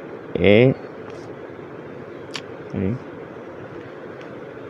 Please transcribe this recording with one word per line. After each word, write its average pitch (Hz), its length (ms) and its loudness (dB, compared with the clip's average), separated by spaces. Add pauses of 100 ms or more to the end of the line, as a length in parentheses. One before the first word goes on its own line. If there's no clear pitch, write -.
(360)
এ, 107 360 10 (2000)
এ, 98 200 0 (1800)